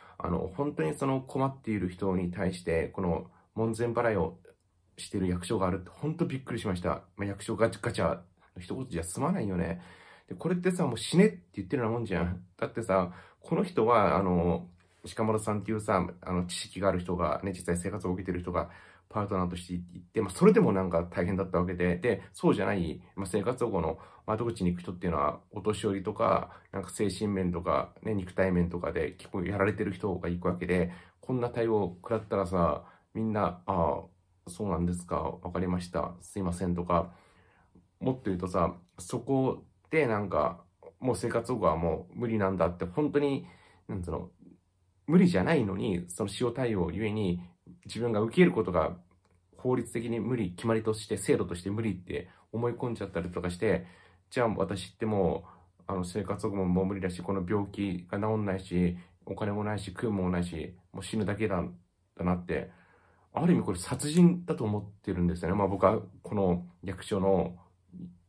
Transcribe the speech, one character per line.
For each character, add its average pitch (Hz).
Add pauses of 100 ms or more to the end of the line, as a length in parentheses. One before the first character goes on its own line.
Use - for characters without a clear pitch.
(180)
あ -
の、 82
本 143
当 160
に 156
そ 143
の 135
困 131
っ 135
て 110
い 107
る 90
人 92
に 87
対 90
し -
て、 80
こ -
の 85 (240)
門 113
前 120
払 117
い 101
を 82 (580)
し -
て 104
る 92
役 87
所 110
が 92
あ 90
る 90
っ -
て、 -
本 156
当 170
び 131
っ -
く 127
り 113
し 110
ま 92
し 90
た。 82 (140)
ま 101
あ、 -
役 98
所 110
ガ 113
チ -
ャ、 -
ガ 113
チ 104
ャ 82 (360)
の -
一 -
言 131
じ 82
ゃ -
済 -
ま 156
な 190
い 107
よ 90
ね。 175 (480)
で、 180
こ -
れ 185
っ 175
て 180
さ、 175
も 117
う 110
死 -
ね 180
っ -
て - (140)
言 98
っ 90
て -
る 120
よ 107
う 113
な 120
も 120
ん -
じ 98
ゃ 82
ん。 90 (120)
だ -
っ -
て 117
さ、 92 (280)
こ -
の 196
人 -
は、 101
あ 95
の、 87 (480)
鹿 113
丸 110
さ 110
ん 104
っ -
て 110
い -
う 107
さ、 95 (140)
あ 92
の、 90
知 -
識 -
が 98
あ 92
る 90
人 87
が、 78
ね、 98
実 -
際 87
生 -
活 101
を 92
受 90
け -
て 98
る 87
人 87
が 82 (400)
パ 107
ー 101
ト 101
ナ 90
ー 87
と 87
し -
て 92
行 87 (160)
っ -
て、 -
ま 98
あ、 -
そ 165
れ 214
で 220
も 120
な 95
ん 92
か 85
大 87
変 95
だ 95
っ 92
た 85
わ 90
け 90
で、 90
で、 98 (100)
そ -
う -
じ 98
ゃ 101
な 104
い、 85 (140)
ま 98
あ、 -
生 101
活 123
保 110
護 95
の 80 (260)
窓 107
口 113
に 87
行 87
く -
人 98
っ 87
て 90
い -
う -
の 76
は、 73 (100)
お 101
年 104
寄 101
り 98
と 107
か、 - (200)
な -
ん 95
か -
精 104
神 104
面 95
と 85
か、 78 (100)
ね、 110
肉 90
体 95
面 87
と 87
か 80
で 78
結 -
構 95
や 98
ら 98
れ 107
て 107
る 101
人 95
が 82
行 87
く -
わ 87
け 87
で、 90 (280)
こ -
ん 127
な 120
対 117
応 110
を 90
食 -
ら 110
っ 107
た 107
ら 95
さ、 87 (280)
み 110
ん 110
な、 92
「あ 85 (440)
あ、 -
そ -
う 101
な 85
ん 87
で 87
す 87
か、 78
わ -
か 87
り 90
ま 90
し -
た、 78
す -
い 98
ま 87
せ 90
ん」 87
と 87
か、 85 (840)
も 131
っ -
と 131
言 95
う 87
と 92
さ、 90 (220)
そ -
こ 135 (260)
で 156
な 107
ん 101
か、 73 (360)
「も 123
う -
生 120
活 120
保 120
護 87
は 80
も 82
う 117
無 120
理 110
な 95
ん 95
だ」 82
っ 87
て、 -
本 147
当 143
に、 143 (400)
な 110
ん 90
つ 85
う 82
の、 - (800)
無 165
理 185
じ 175
ゃ 180
な 165
い 123
の 95
に、 95
そ -
の 101 (100)
塩 120
対 120
応 82
ゆ 104
え 104
に、 92 (440)
自 -
分 120
が 104
受 113
け 175
る -
こ 110
と 92
が 80 (600)
法 127
律 120
的 117
に 113
無 120
理、 92
決 101
ま 113
り 110
と 110
し -
て、 107
制 135
度 101
と 87
し 87
て 98
無 107
理 110
っ -
て - (220)
思 117
い -
込 120
ん 113
じ 104
ゃ -
っ 92
た 85
り 87
と 90
か 90
し -
て、 101 (440)
じ 131
ゃ 120
あ 113
私 95
っ -
て 113
も 98 (360)
う、 -
あ 98
の、 90
生 98
活 104
保 101
護 95
も -
も 90
う 95
無 98
理 95
だ 92
し、 87
こ 101
の 95
病 101
気 98
が 101
治 107
ん 104
な 95
い 95
し、 87 (300)
お 98
金 104
も 104
な 107
い 101
し、 104
食 98
う 110
も 98
ん -
も 90
な 90
い 87
し、 82 (160)
も -
う 92
死 110
ぬ 107
だ 101
け 107
だ、 92 (540)
だ -
な 90
っ 87
て、 78 (640)
あ 160
る 175
意 -
味 -
こ 101
れ 90
殺 131
人 175
だ -
と 120
思 104
っ -
て -
る 87
ん 87
で 87
す -
よ 85
ね。 101
ま 104
あ、 95
僕 95
は 110 (220)
こ -
の 90 (160)
役 87
所 98
の 95 (720)